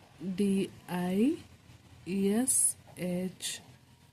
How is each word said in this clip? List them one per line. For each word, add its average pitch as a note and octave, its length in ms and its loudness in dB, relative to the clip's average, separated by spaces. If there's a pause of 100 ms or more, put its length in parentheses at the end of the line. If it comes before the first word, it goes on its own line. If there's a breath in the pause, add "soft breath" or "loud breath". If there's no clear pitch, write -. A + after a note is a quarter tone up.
(380)
ಡಿ G3 160 4 (580)
ಐ F#3+ 80 2 (1200)
ಎಸ್ C4 220 2 (520)
ಎಚ್ F3+ 380 -4 (640)